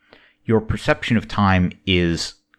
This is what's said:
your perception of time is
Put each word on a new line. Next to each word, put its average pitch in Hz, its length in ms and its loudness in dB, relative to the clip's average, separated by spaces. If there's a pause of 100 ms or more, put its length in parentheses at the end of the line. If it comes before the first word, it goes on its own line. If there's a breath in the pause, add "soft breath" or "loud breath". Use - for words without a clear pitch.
(440 soft breath)
your 110 160 2
perception 110 560 -2
of 104 100 -2
time 92 460 2 (140)
is 87 480 0 (240)